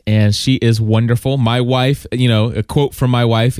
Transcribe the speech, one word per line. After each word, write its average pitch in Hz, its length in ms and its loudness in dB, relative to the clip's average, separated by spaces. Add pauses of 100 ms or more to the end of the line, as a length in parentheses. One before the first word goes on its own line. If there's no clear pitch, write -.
and 107 280 2
she 131 220 0
is 113 240 0
wonderful. 117 560 0
My 120 240 0
wife, 127 500 0
you 123 180 0
know, 113 240 2
a 110 100 -4
quote 143 320 -2
from 127 160 -2
my 123 140 0
wife 113 360 0